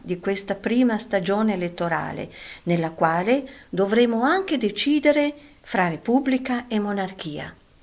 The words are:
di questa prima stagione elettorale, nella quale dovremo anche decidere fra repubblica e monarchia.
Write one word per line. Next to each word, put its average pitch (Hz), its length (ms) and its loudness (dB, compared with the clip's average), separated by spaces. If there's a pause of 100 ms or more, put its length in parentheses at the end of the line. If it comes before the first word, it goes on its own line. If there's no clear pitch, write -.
di 175 180 -6
questa 196 360 -4
prima 226 420 2
stagione 208 560 0
elettorale, 170 760 -4 (340)
nella 170 280 0
quale 180 560 2 (220)
dovremo 226 540 2
anche 349 340 0
decidere 294 760 2 (280)
fra 185 260 0
repubblica 254 800 0
e 214 120 0
monarchia. 190 760 -6 (280)